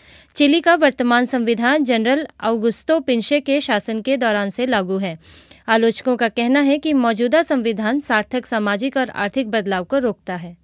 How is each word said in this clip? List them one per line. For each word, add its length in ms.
चिली 260
का 140
वर्तमान 500
संविधान 580
जनरल 440
ऑगुस्तो 560
पिनोशे 400
के 220
शासन 400
के 160
दौरान 320
से 160
लागू 320
है। 220
आलोचकों 500
का 120
कहना 300
है 180
कि 160
मौजूदा 480
संविधान 580
सार्थक 460
सामाजिक 520
और 120
आर्थिक 420
बदलाव 320
को 140
रोकता 380
है। 280